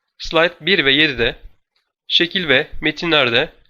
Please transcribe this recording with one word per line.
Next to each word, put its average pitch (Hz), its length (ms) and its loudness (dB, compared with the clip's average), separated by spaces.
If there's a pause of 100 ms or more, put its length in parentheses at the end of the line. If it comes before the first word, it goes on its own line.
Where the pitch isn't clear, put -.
(180)
Slide 165 440 -2
bir 165 240 0
ve 135 80 4
yedide 139 420 0 (720)
şekil 175 400 -2
ve 139 200 2 (140)
metinlerde 151 720 0 (160)